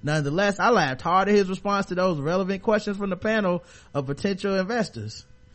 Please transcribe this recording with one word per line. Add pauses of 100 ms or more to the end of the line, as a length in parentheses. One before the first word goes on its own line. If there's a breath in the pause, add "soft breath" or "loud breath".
Nonetheless,
I
laughed
hard
at
his
response
to
those
relevant
questions
from
the
panel (300 loud breath)
of
potential
investors." (300)